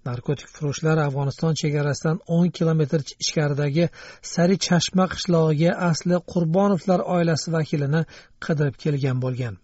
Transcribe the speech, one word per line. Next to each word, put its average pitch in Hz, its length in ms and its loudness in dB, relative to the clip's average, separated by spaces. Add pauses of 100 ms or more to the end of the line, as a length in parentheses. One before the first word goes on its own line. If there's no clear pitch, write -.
Narkotik 127 480 -6
furushlar 160 500 -2
Afg'oniston 143 560 -2
chegarasidan 147 680 -2
o'n 170 240 2
kilometr 160 500 0 (120)
ichkaridagi 147 720 0 (340)
Sari 175 380 2
Chashma 180 500 2
qishlog'iga 165 720 2
asli 175 440 0
Qurbonovlar 180 840 2
oilasi 170 460 0
vakilini 156 500 0 (360)
qidirib 147 400 -2
kelgan 135 420 -2
bo'lgan. 123 440 -4